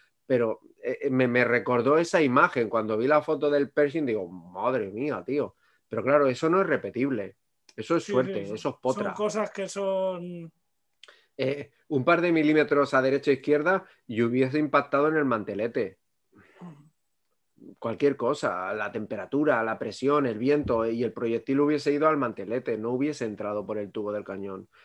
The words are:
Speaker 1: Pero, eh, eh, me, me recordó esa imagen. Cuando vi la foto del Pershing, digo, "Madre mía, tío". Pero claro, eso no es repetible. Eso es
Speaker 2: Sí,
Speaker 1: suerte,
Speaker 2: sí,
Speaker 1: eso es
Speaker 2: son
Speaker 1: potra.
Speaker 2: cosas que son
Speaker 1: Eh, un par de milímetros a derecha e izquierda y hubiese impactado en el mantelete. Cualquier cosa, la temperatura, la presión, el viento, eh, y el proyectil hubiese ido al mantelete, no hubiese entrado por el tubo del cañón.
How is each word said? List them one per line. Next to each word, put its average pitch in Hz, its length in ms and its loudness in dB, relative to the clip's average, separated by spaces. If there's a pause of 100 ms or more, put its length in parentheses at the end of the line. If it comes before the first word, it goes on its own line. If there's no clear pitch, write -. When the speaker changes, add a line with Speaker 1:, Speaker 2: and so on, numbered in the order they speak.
(260)
Speaker 1:
Pero, 117 340 0 (220)
eh, 123 200 -4
eh, 139 80 0
me, 127 180 4
me 123 160 4
recordó 120 540 2
esa 170 240 2
imagen. 131 460 4
Cuando 110 300 0
vi 120 80 0
la 151 160 4
foto 151 280 -2
del 143 200 2
Pershing, 147 360 0
digo, 104 220 -2
"Madre 95 640 -4
mía, 113 340 -4
tío". 131 320 -4 (320)
Pero 110 160 -4
claro, 143 240 6
eso 127 220 0
no 185 100 4
es 185 60 2
repetible. 117 680 -2 (400)
Eso 165 200 -2
es 165 80 -2
Speaker 2:
Sí, 202 60 -10
Speaker 1:
suerte, 131 240 0
Speaker 2:
sí, 107 60 -6
Speaker 1:
eso 101 160 -8
es - 60 -12
Speaker 2:
son - 180 -6
Speaker 1:
potra. 185 340 -2
Speaker 2:
cosas 208 380 -4
que 196 160 -8
son 185 840 -6 (920)
Speaker 1:
Eh, 139 280 -4 (180)
un 131 160 0
par 170 160 4
de 175 120 2
milímetros 151 600 4
a 135 80 4
derecha 135 300 2
e 135 40 4
izquierda 151 520 2 (200)
y 113 140 -2
hubiese 127 380 2
impactado 143 500 2
en 156 80 0
el 147 80 2
mantelete. 107 760 -2 (1800)
Cualquier 120 380 0
cosa, 104 580 -4
la 104 180 -6
temperatura, 113 720 -2
la 113 160 -2
presión, 135 480 0
el 110 120 -2
viento, 123 460 2
eh, 117 80 -2
y 117 100 -2
el 113 120 -2
proyectil 117 460 -2
hubiese 147 320 2
ido 147 160 2
al 156 100 2
mantelete, 113 580 -4
no 113 140 -4
hubiese 139 340 -2
entrado 104 400 -4
por 107 140 -6
el 101 120 -6
tubo 104 220 -6
del 104 120 -6
cañón. 98 440 -10 (160)